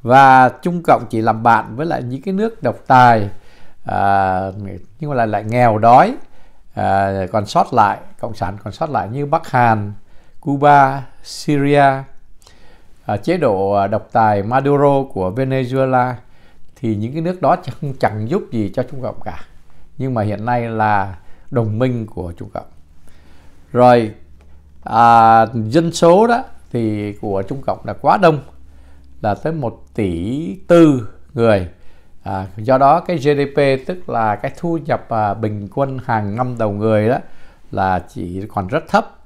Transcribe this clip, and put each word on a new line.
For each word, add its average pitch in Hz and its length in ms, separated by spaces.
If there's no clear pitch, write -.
Và 131 480
Trung 175 340
Cộng 120 260
chỉ 110 120
làm 110 220
bạn 110 320
với 143 100
lại 135 180
những 123 180
cái 190 120
nước 214 300
độc 117 120
tài, 120 420
à, 95 560
nhưng 151 100
mà 143 60
lại, 113 120
lại 104 160
nghèo 117 340
đói, 131 380
à, 98 380
còn 104 140
sót 170 280
lại, 107 240
cộng 117 160
sản 101 280
còn 104 100
sót 160 160
lại 101 200
như 139 160
Bắc 151 260
Hàn, 110 420
Cuba, 139 680
Syria, 143 600
à, 107 120
chế 160 200
độ, 98 340
à, 101 160
độc 104 240
tài 107 320
Maduro 139 600
của 92 220
Venezuela, 131 760
thì 110 200
những 110 180
cái 160 80
nước 180 200
đó 147 220
chẳng, 135 360
chẳng 107 300
giúp 202 220
gì 104 240
cho 127 80
Trung - 180
Cộng 123 220
cả. 95 160
Nhưng 131 160
mà 113 80
hiện 104 240
nay 120 240
là 104 460
đồng 110 280
minh 120 280
của 87 300
Trung 104 160
Cộng. - 120
Rồi, 120 380
à, 113 720
dân 127 380
số 175 360
đó 240 160
thì 104 500
của 98 200
Trung 101 200
Cộng 95 220
là 107 100
quá 156 240
đông, 165 220
là 104 120
tới 151 200
một 110 300
tỷ 113 640
tư 156 400
người. 107 340
À, 98 240
do 117 200
đó 139 220
cái 180 180
G 127 60
D 143 180
P, 135 340
tức 180 220
là 110 260
cái 135 220
thu 170 200
nhập, 139 320
à, 107 240
bình 104 420
quân 135 300
hàng 107 300
năm 123 220
đầu 110 140
người 107 380
đó, 135 80
là 95 280
chỉ 92 480
còn 98 200
rất - 200
thấp - 280